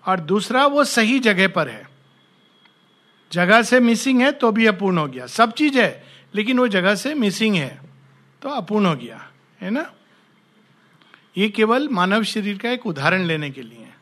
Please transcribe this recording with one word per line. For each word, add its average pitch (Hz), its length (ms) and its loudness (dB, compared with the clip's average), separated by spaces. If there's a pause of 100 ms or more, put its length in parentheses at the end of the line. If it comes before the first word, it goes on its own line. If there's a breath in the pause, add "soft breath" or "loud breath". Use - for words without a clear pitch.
और 185 140 0
दूसरा, 214 460 0
वो 285 180 4
सही 233 340 2
जगह 196 300 2
पर 160 200 -2
है, 110 200 -16 (1400)
जगह 180 300 4
से 247 180 4
मिसिंग 240 420 2
है 285 100 2
तो 233 200 0
भी 226 140 2
अपूर्ण 190 320 0
हो 151 80 -2
गया। 127 200 -12
सब 226 260 0
चीज 285 240 0
है 190 300 0 (280 loud breath)
लेकिन 220 240 -2
वो 247 100 2
जगह 196 260 2
से 285 200 -6
मिसिंग 214 420 0
है 139 240 -6 (600)
तो - 60 -10
अपूर्ण 208 380 -2
हो 160 100 0
गया, 120 340 -18 (300)
है 185 100 -10
ना? 302 220 -6 (1400 soft breath)
ये 208 120 0
केवल 220 400 0
मानव 196 340 2
शरीर 202 360 -4
का 233 120 -6
एक 247 160 -6
उदाहरण 170 360 0
लेने 151 280 -4
के 131 120 -16
लिए 113 160 -20
है। - 240 -20